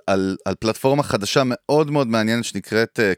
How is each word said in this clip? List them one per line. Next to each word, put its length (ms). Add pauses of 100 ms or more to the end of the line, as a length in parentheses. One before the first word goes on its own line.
על, 380
על 100
פלטפורמה 480
חדשה 440
מאוד 440
מאוד 180
מעניינת 360
שנקראת, 580
אה, 160